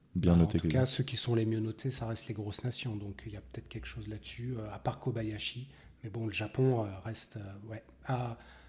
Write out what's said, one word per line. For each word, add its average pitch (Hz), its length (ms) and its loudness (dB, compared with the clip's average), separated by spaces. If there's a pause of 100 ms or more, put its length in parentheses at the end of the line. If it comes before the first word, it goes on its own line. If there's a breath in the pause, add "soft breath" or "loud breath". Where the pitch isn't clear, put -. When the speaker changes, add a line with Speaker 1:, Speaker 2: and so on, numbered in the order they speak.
(160)
Speaker 1:
bien 87 180 8
Speaker 2:
Bah, 85 40 10
en 87 40 12
Speaker 1:
noté 82 180 6
Speaker 2:
tout 82 80 2
Speaker 1:
que 78 60 4
Speaker 2:
cas, 131 80 6
Speaker 1:
les 131 40 6
Speaker 2:
ceux - 180 0
qui - 140 -4
sont 120 180 2
les 113 100 4
mieux 110 140 2
notés, 110 320 -2
ça 120 160 -4
reste 113 200 -4
les 117 60 -4
grosses 101 300 -6
nations. 120 320 -4
Donc, 101 300 -8
il 107 80 -8
y 101 40 -10
a 95 40 -10
peut-être - 260 -12
quelque - 200 -10
chose 107 200 -8
là-dessus, 117 500 -6
euh, 107 160 -6
à 104 60 -10
part - 200 0
Kobayashi. 113 680 -2 (360 soft breath)
Mais 117 60 -8
bon, 113 180 -4
le 101 60 -2
Japon, 117 520 4
euh, 101 40 -4 (140)
reste, - 340 -8
euh, 101 320 -10
ouais, 110 140 -8 (220)
à, 123 320 0 (320 soft breath)